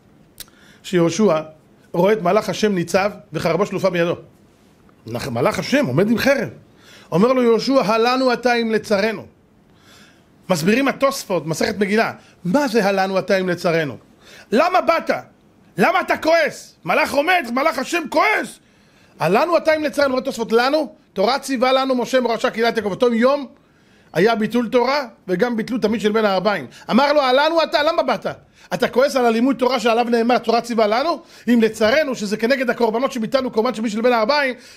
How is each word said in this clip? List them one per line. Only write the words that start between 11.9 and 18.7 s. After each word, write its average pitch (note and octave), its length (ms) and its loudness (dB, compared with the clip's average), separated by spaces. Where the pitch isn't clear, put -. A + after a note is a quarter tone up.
מה C4+ 220 0
זה G#3 180 2
"הלנו F#3+ 340 0
אתה F#3+ 200 0
אם F#3 100 -4
לצרינו"? D#3+ 480 -2
למה E4+ 300 2
באת? D#4+ 280 -2
למה E4 240 2
אתה - 160 -2
כועס? D#4 580 0
מלאך A3+ 280 0
עומד, D#4 400 0
מלאך C#4+ 260 0
השם E4 300 -4
כועס. F4+ 500 0